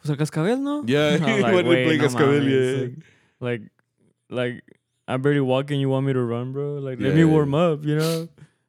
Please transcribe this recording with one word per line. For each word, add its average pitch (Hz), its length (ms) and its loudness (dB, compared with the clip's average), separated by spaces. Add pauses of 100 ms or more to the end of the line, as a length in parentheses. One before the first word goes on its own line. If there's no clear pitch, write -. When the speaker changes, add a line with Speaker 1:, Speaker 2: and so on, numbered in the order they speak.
Speaker 1:
pues 147 80 -8
el 147 60 0
Cascabel, 156 420 -2
¿no?" 285 300 -4
Speaker 2:
Yeah, 139 120 2
<laughs> 151 100 2
Speaker 1:
I - 20 2
was 151 80 2
Speaker 2:
he 165 60 0 (160)
Speaker 1:
like, - 100 2
Speaker 2:
wanted 180 120 4
to 170 60 0
Speaker 1:
"Wait, 147 140 4
Speaker 2:
play 139 140 2
Speaker 1:
no 147 80 0
Speaker 2:
Cascabel, 139 360 2
Speaker 1:
mames." 131 300 2
Speaker 2:
yeah. 135 100 -2
Speaker 1:
Like, 123 120 -6 (480)
like, 120 200 -6 (680)
like, 123 340 -6 (460)
I'm 131 120 -2
barely 143 200 2
walking. 139 400 0
You 135 80 0
want 135 160 0
me 135 80 0
to 127 100 0
run, 120 300 -4
bro? 143 220 -6
Like, 131 260 -8
let 131 80 0
Speaker 2:
Yeah, 143 60 0
Speaker 1:
me 160 40 6
Speaker 2:
yeah. 165 60 6
Speaker 1:
warm 151 280 2
up, 156 300 0
you 151 140 0
know? 165 320 -2 (400)